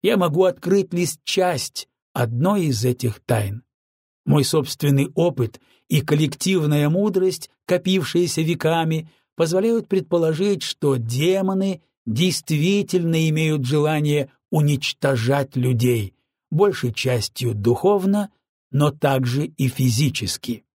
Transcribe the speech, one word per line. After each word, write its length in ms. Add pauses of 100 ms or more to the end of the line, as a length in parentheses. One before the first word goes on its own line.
Я 160
могу 280
открыть 500
лишь 280
часть 640 (240)
одной 540
из 180
этих 360
тайн. 420 (640)
Мой 180
собственный 680
опыт 480 (280)
и 120
коллективная 880
мудрость, 600 (160)
копившиеся 760
веками, 680 (240)
позволяют 520
предположить, 760
что 320
демоны 880 (240)
действительно 1200
имеют 340
желание 680 (180)
уничтожать 1040
людей, 600 (340)
большей 420
частью 640
духовно, 800 (400)
но 180
также 560
и 220
физически. 1000 (100)